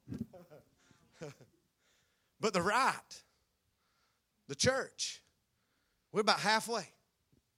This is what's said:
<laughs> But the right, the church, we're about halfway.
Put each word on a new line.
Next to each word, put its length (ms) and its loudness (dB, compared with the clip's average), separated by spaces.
<laughs> 240 -16
But 100 0
the 80 0
right, 640 0
the 80 -10
church, 640 -2
we're 120 -2
about 180 4
halfway. 480 0